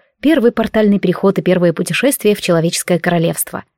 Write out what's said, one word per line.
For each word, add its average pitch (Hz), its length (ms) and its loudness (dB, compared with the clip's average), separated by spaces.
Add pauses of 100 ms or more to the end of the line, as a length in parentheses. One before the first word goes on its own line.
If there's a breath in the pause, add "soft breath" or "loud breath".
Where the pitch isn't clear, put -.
(200)
первый 254 320 2
портальный 214 480 0
переход 185 400 0
и - 20 -2
первое 175 300 2
путешествие 208 640 0
в - 40 -8
человеческое 170 600 0
королевство. 165 640 -4 (140)